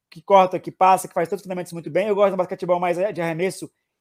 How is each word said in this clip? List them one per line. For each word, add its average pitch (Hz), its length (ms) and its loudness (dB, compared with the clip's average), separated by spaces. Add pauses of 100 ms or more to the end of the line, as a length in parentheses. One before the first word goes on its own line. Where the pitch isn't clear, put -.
que 165 120 -20
corta, 185 380 4
que 170 120 -10
passa, 185 360 2
que - 60 -20
faz 165 160 -2
todos 190 120 -6
os - 20 -20
fundamentos 180 280 -10
muito 170 180 -12
bem. 180 180 -2
Eu 208 80 0
gosto 196 160 4
do 190 60 -4
basquetebol 180 420 -2
mais 175 180 -2
de 180 240 -4
arremesso 170 500 -4 (300)